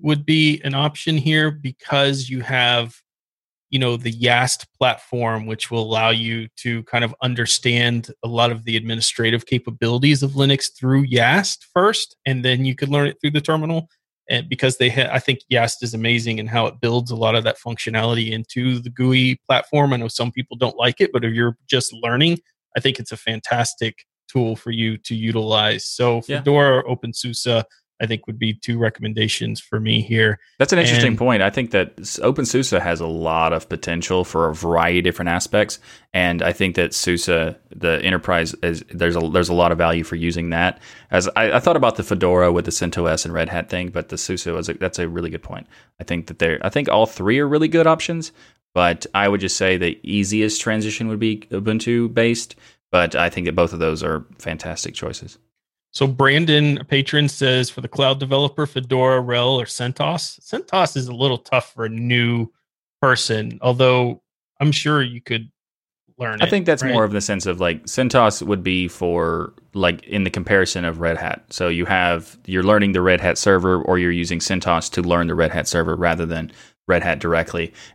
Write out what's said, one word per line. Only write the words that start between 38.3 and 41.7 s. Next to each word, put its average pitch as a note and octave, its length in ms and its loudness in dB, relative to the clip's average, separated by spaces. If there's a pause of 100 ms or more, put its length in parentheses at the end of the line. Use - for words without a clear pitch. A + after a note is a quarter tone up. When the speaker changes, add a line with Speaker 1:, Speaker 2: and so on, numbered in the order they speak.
Speaker 2:
is, E2 280 -2
there's E2+ 220 0
a, E2+ 60 0
there's E2 280 2
a F2 60 0
lot E2+ 160 4
of E2 80 0
value E2+ 240 2
for E2+ 140 -8
using E2+ 340 -2
that. F2 300 0 (320)
As F#2 240 2
I, G#2+ 160 4
I B2 80 4
thought E3+ 160 4